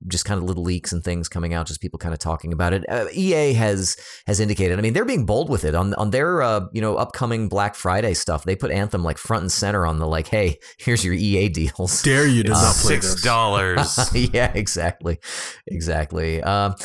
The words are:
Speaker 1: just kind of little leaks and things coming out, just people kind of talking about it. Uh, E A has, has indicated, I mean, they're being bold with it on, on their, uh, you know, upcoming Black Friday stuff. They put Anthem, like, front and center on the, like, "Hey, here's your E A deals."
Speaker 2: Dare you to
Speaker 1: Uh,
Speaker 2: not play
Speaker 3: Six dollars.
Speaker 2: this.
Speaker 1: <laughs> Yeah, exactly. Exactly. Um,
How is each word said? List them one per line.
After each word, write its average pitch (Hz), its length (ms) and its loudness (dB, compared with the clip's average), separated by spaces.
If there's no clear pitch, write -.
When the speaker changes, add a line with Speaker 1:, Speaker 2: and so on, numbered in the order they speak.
Speaker 1:
just 90 160 -2
kind 101 120 -2
of 87 60 -2
little 87 200 -4
leaks 90 280 -2
and 87 100 -4
things 85 280 -4
coming 85 240 -4
out, 82 120 -2
just - 140 -10
people - 180 -8
kind 85 160 -6
of 76 60 -6
talking 80 320 -4
about 87 220 0
it. 95 160 0
Uh, 113 160 -2
E 185 180 2
A 147 200 4
has, 104 420 2
has 104 140 0
indicated, 95 360 0
I 104 40 -2
mean, 110 100 0
they're 202 140 0
being 156 200 0
bold 127 240 0
with 123 140 0
it 76 120 0
on, 95 180 0
on 104 160 -2
their, 147 320 0
uh, 110 320 0
you 110 80 -4
know, 107 160 0
upcoming 117 500 -2
Black 101 260 0
Friday 98 400 0
stuff. 80 300 -2
They 95 140 -2
put 131 120 -4
Anthem, 98 320 0
like, 80 160 -2
front 110 260 -2
and 92 80 -2
center 101 340 0
on 80 140 0
the, 80 80 0
like, 80 200 0
"Hey, 98 300 2
here's 120 280 0
your 90 80 2
E 98 240 2
A 98 100 4
deals." 82 540 -2
Speaker 2:
Dare 143 260 4
you 117 160 4
to - 80 2
Speaker 1:
Uh, 82 100 6
Speaker 2:
not - 140 6
play - 240 4
Speaker 3:
Six 92 240 0
dollars. 101 720 2
Speaker 2:
this. 123 340 2
Speaker 1:
<laughs> - 40 0
Yeah, 120 200 2
exactly. 85 640 -2
Exactly. 80 760 -2
Um, 101 420 0